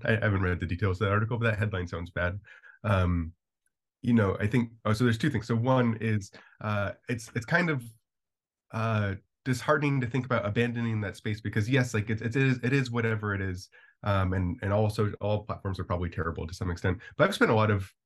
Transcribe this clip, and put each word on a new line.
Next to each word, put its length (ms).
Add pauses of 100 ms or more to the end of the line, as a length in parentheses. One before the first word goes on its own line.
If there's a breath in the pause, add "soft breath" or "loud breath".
I, 140
I 20
haven't 220
read 180
the 60
details 340
of 80
that 60
article, 240
but 80
that 120
headline 300
sounds 240
bad. 260 (460 loud breath)
Um, 480 (680)
you 120
know, 280
I 60
think, 240 (120)
oh, 80
so 140
there's 120
two 120
things. 180
So 80
one 460
is, 280 (320 loud breath)
uh, 300 (160)
it's, 260
it's 120
kind 240
of, 160 (880)
uh, 400 (320)
disheartening 560
to 60
think 180
about 200
abandoning 540
that 160
space 240
because 300
yes, 240
like, 160
it, 120
it 140
is, 280
it 100
is 180
whatever 420
it 60
is. 300 (340 loud breath)
Um, 300
and, 300
and 100
also 480
all 220
platforms 360
are 40
probably 260
terrible 380
to 80
some 160
extent, 260 (200 loud breath)
but 120
I've 60
spent 160
a 40
lot 140
of 200 (160)